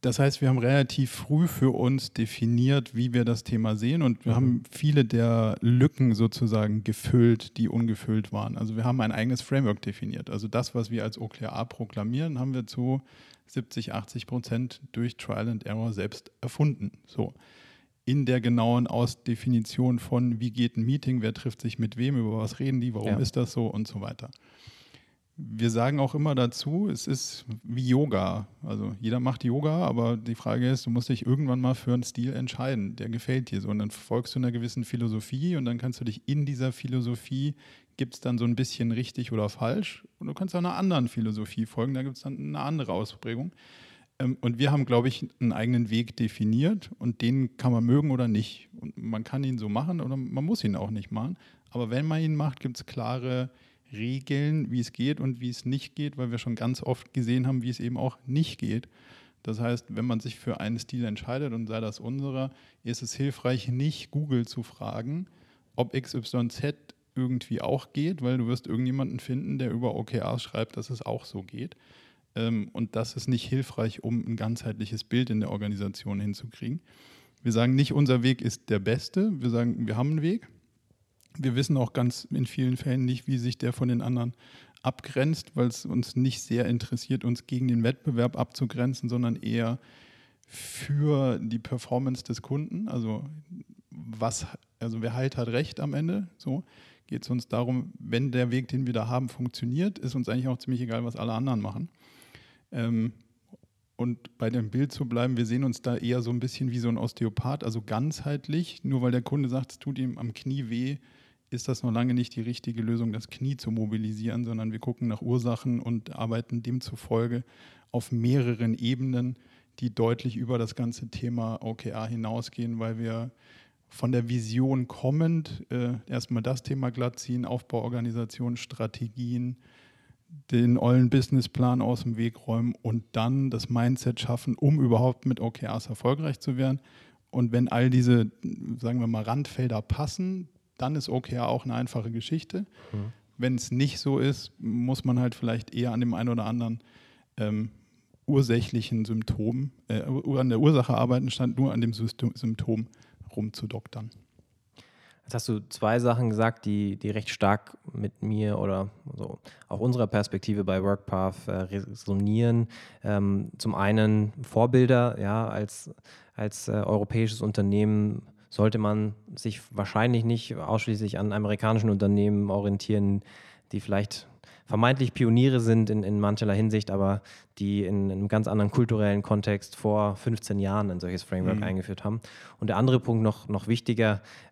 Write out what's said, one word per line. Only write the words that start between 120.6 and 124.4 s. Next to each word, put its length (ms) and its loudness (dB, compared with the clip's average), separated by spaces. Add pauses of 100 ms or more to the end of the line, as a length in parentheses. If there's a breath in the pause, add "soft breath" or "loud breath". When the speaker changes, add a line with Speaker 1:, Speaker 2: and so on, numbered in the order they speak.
Speaker 1:
ganze 340 -4
Thema 540 -4
O 100 -4
K 160 -8
R 180 -6
hinausgehen, 720 -4
weil 180 -4
wir 340 -4 (580 soft breath)
von 220 -2
der 160 2
Vision 600 2